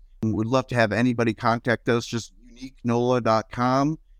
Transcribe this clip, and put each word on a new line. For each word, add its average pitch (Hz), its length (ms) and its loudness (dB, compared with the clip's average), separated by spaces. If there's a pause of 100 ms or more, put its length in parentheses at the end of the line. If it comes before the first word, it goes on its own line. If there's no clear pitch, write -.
(240)
We'd 110 220 0
love 127 220 0
to 127 80 -4
have 113 160 4
anybody 117 420 0
contact 117 540 -2
us. 120 180 0
Just - 260 -8 (140)
unique 127 380 -18
nola 120 360 0
dot 110 300 0
com 135 480 0 (220)